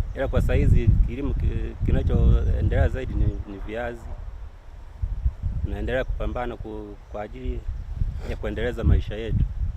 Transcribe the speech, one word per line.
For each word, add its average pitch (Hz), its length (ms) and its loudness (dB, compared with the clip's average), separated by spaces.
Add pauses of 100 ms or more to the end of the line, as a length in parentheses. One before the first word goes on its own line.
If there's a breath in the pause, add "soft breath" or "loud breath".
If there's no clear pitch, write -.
(160)
Ila 131 120 0
kwa 123 140 4
saizi 123 460 6 (180)
kilimo 139 280 -2
ki-, 117 420 -2 (100)
kinachoendelea - 1000 4
zaidi 127 260 -4
ni, - 100 2
ni - 420 -2
viazi. 117 380 -6 (1600)
Tunaendelea 110 400 -2
kupambana 113 520 -4
ku-, 107 400 -12 (160)
kwa 104 100 -8
ajili 120 380 -8 (680)
ya - 60 -4
kuendeleza 110 480 -4
maisha - 300 4
yetu. 107 300 -2 (320)